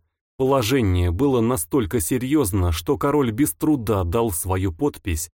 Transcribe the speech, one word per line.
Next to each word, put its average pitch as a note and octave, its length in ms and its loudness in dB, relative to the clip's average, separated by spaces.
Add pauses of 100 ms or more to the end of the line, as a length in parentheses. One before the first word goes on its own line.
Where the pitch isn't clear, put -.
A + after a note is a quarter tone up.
(380)
Положение A#2 720 2
было B2 320 2
настолько B2 580 0
серьёзно, A2 720 0
что - 260 -2
король C#3+ 340 2
без C3+ 220 -2
труда A2+ 500 0
дал A2+ 280 0
свою F#2 400 -2
подпись, F2+ 580 -4 (100)